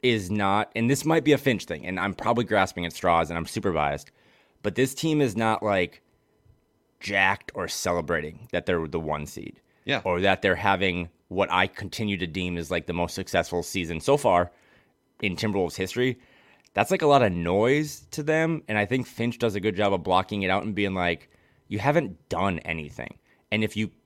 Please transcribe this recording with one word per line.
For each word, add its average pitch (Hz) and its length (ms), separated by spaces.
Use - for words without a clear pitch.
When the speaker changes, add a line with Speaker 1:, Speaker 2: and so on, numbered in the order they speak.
Speaker 1:
is 107 260
not, 104 460
and 117 140
this 135 160
might 160 180
be 147 80
a 139 60
Finch 127 280
thing, 69 220
and 92 120
I'm 95 140
probably 117 300
grasping 92 420
at 85 80
straws, 85 380
and 85 60
I'm 82 100
super 101 240
biased, 73 400
but 101 140
this 131 180
team 156 280
is 117 140
not, 110 280
like, 95 400
jacked 98 560
or 92 120
celebrating 82 840
that 87 160
they're 85 200
the 82 120
one 76 260
seed. - 340
Speaker 2:
Yeah. 131 180
Speaker 1:
Or 90 180
that 95 220
they're 95 120
having 90 540
what 92 220
I 92 140
continue 101 520
to 87 100
deem 90 320
is, 78 100
like, 87 160
the 87 80
most 87 220
successful 87 480
season 82 360
so 139 180
far 90 340
in 95 140
Timberwolves 98 400
history. 120 440
That's, 110 160
like, 185 100
a 160 60
lot 139 160
of 101 80
noise 107 800
to 151 100
them, 160 460
and 110 100
I 104 80
think 123 220
Finch 117 320
does 113 160
a 104 40
good 95 160
job 101 180
of 90 100
blocking 95 400
it 92 80
out 98 120
and 101 120
being 98 180
like, 87 360
"You 101 100
haven't 135 500
done 90 300
anything." 78 580
And 107 120
if 104 120
you 104 140